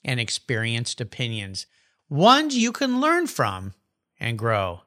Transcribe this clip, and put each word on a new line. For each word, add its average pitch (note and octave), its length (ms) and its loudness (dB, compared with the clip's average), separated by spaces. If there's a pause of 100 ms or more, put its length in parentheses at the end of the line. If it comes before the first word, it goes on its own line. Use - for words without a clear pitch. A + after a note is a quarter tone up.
and B2+ 160 -4
experienced A#2 800 -4
opinions, G#2+ 640 -8 (440)
ones B3+ 460 6
you A#3 160 2
can B3+ 300 0
learn E4 260 2
from F#2+ 460 -4 (460)
and A2+ 200 -4
grow. G2+ 480 -2